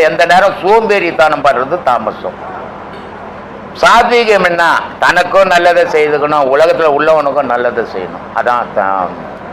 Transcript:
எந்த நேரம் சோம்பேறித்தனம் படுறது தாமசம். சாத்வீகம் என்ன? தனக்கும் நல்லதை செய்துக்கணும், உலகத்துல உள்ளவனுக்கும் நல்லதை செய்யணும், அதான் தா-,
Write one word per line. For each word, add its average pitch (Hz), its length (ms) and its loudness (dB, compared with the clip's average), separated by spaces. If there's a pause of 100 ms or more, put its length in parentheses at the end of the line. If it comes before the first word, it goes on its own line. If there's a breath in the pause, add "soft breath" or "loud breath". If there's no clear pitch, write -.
(100)
எந்த 160 120 0 (100)
நேரம் 190 300 2
சோம்பேறித்தனம் 170 840 2
படுறது 135 300 0 (140)
தாமசம். 107 480 -4 (1400)
சாத்வீகம் 220 680 4
என்ன? 170 140 0 (380)
தனக்கும் 175 500 2
நல்லதை 175 320 4 (100)
செய்துக்கணும், 147 600 2
உலகத்துல 160 440 4
உள்ளவனுக்கும் 147 540 0
நல்லதை 120 400 -2
செய்யணும், 90 320 -10 (140)
அதான் 113 380 -2
தா-, 95 340 -2 (420)